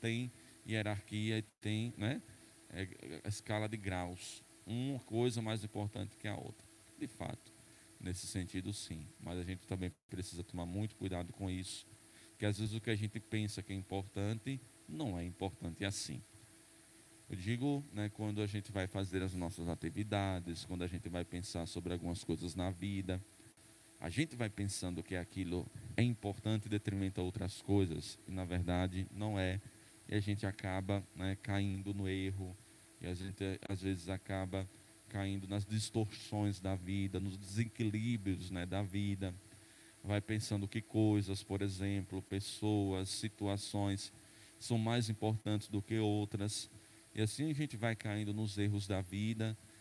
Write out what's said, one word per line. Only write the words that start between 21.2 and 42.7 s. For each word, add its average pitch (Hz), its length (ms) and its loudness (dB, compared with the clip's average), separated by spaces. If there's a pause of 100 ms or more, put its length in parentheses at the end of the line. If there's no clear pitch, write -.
pensar 87 420 -4
sobre 87 260 -2
algumas 87 300 -2
coisas 82 320 -2
na 92 160 0
vida, 92 520 -2 (760)
a 85 120 -4
gente 131 260 0
vai 113 140 0
pensando 92 520 -2
que 95 140 -2
aquilo 87 500 0 (300)
é 113 60 8
importante 107 640 2
em 104 40 -4
detrimento 98 500 0
a 90 40 2
outras 92 380 -2
coisas, 90 560 4 (100)
e - 20 -4
na 92 140 0
verdade 90 640 2
não 104 280 0
é, 92 220 4 (480)
e 104 60 2
a 104 60 6
gente 101 240 2
acaba, 95 580 2 (120)
né, 95 260 0
caindo 98 540 2
no 98 120 0
erro, 95 480 0 (460)
e 85 60 -4
a 90 80 0
gente 95 280 -4 (240)
às 95 140 -2
vezes 92 300 0
acaba 95 580 0 (400)
caindo 98 400 0
nas 101 160 2
distorções 104 960 0
da 95 140 0
vida, 95 440 0
nos 95 200 -2
desequilíbrios, 104 1120 0
né, 90 160 -2
da 92 160 0
vida, 98 520 0 (720)
vai 104 160 4
pensando 107 480 2
que 113 140 -2
coisas, 104 600 6
por 95 200 0
exemplo, 98 580 0
pessoas, 98 880 2